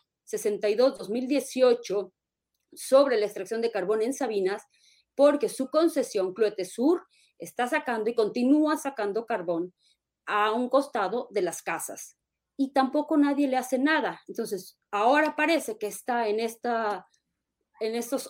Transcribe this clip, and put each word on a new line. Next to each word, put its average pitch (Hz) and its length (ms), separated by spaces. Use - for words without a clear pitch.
sesenta 208 460
y 226 60
dos 262 220
dos - 120
mil 247 180
dieciocho 240 840
sobre 269 460
la 208 60
extracción 208 360
de 226 100
carbón 208 300
en 247 120
Sabinas, 214 500
porque 285 320
su - 220
concesión, 269 640
Cloete 202 320
Sur, 302 420
está 233 280
sacando 240 420
y 233 60
continúa 269 600
sacando 226 500
carbón 180 480
a 208 260
un 240 160
costado 240 640
de 196 100
las 170 220
casas, - 560
y 269 160
tampoco 294 420
nadie 285 320
le 254 80
hace 247 240
nada. 269 480
Entonces, 202 500
ahora 294 460
parece 302 400
que 208 100
está 233 400
en 214 140
esta, 226 680
en 220 160
estos 240 340